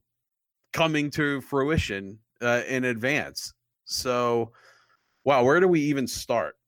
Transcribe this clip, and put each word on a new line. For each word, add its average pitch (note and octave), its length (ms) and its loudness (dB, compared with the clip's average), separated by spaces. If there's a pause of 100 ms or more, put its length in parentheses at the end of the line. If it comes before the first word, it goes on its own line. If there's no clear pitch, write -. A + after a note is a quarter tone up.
(720)
coming D3+ 400 0
to C#3+ 300 -2
fruition, B2 760 -2 (240)
uh, A#2+ 240 2
in B2+ 200 -2
advance. A#2+ 640 -4 (320)
So, A#2+ 720 -2 (720)
wow, C3 180 4
where C#3+ 160 6
do F#3 80 6
we E3+ 140 4
even C#3 260 -2
start? G#2+ 480 -4 (120)